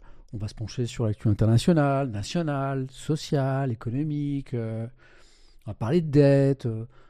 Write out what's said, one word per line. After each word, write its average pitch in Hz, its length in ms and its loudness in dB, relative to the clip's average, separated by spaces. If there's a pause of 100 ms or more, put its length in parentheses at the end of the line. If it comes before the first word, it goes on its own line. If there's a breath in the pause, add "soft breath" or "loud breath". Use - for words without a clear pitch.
(320 soft breath)
on 113 60 -10
va 104 100 -6
se - 60 -10
pencher 113 320 -6
sur 117 220 -4
l'actu 107 200 -2
internationale, 135 840 4
nationale, 135 800 -4
sociale, 135 840 -2
économique. 143 840 -4
Euh, 113 340 -6 (800 soft breath)
on 107 60 -10
va - 20 -8
parler 139 260 0
de 160 100 -2
dette, 139 580 6
euh, 113 180 -6 (240 soft breath)